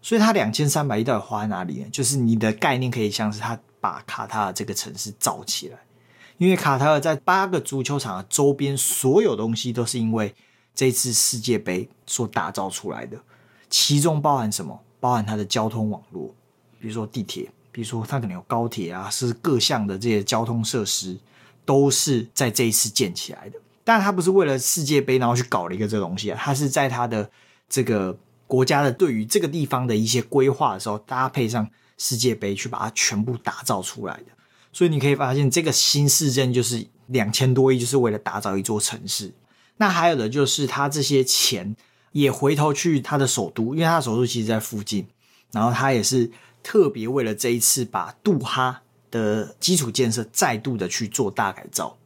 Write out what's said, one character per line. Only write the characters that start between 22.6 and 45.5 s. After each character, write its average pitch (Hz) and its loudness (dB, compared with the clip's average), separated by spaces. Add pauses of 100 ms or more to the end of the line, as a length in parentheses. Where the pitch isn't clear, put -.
一 113 2
次 - 2
建 98 -2
起 - -10
来 - -18
的。 - -20 (240)
但 226 4
它 196 2
不 180 0
是 175 4
为 190 6
了 135 2
世 147 -2
界 143 4
杯 131 2
然 123 4
后 117 4
去 123 0
搞 95 -2
了 90 -6
一 95 -6
个 107 0
这 107 0
个 98 0
东 87 -6
西 104 -4
啊， 85 -6
它 143 -2
是 143 0
在 139 0
它 123 -2
的 107 -2 (400)
这 135 0
个 101 0 (300)
国 131 2
家 143 2
的 139 4
对 139 2
于 110 -2
这 180 2
个 165 0
地 151 -2
方 127 -2
的 117 0
一 110 2
些 117 0
规 135 4
划 123 0
的 95 -10
时 - -8
候， 104 -4
搭 131 -4
配 127 -2
上 110 -2 (300)
世 - -4
界 117 2
杯 101 -4
去 98 -8
把 120 -8
它 107 -6
全 - 0
部 120 -2
打 - -8
造 98 -2
出 98 -10
来 87 -8
的。 - -20 (460)
所 180 2
以 170 4
你 151 0
可 135 2
以 143 4
发 135 0
现， 139 4
这 165 2
个 156 0
新 - 4
市 143 4
镇 127 2
就 120 4
是 117 -2 (200)
两 113 0
千 131 4
多 131 6
亿， 127 4
就 120 0
是 123 0
为 120 4
了 104 -2
打 92 -6
造 98 -2
一 98 0
座 107 0
城 - -4
市。 95 -6 (440)
那 214 2
还 170 4
有 160 2
的 113 0
就 139 2
是 139 -2
它 143 -2
这 143 -2
些 135 4
钱 104 0 (380)
也 143 2
回 139 0
头 147 2
去 147 2
它 147 -4
的 139 4
首 104 -2
都， 117 -2
因 156 -2
为 170 2
它 165 2
的 156 2
首 117 -2
都 123 2
其 120 -2
实 107 -2
在 110 0
附 107 -8
近， 101 -4 (420)